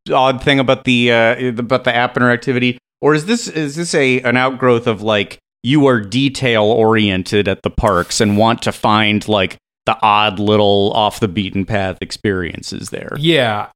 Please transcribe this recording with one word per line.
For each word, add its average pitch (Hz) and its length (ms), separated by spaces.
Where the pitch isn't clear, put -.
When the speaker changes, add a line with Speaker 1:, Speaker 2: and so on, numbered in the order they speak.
Speaker 1:
odd 131 300
thing 139 160
about 131 260
the, 120 280
uh, 120 360
about 123 260
the 123 100
Appener 123 380
activity, 123 460
or 147 140
is 156 120
this, 233 200
is 156 300
this 170 180
a, 131 280
an 123 140
outgrowth 127 520
of, 104 140
like, 104 360
you 139 240
are 123 140
detail 120 640
oriented 107 840
at 95 160
the 104 80
parks 90 500
and 104 160
want 113 260
to 104 100
find, 107 560
like, 98 300
the 110 180
odd 104 380
little 101 560
off 104 240
the 110 80
beaten 95 360
path 95 360
experiences - 920
there? - 280
Speaker 2:
Yeah, 127 580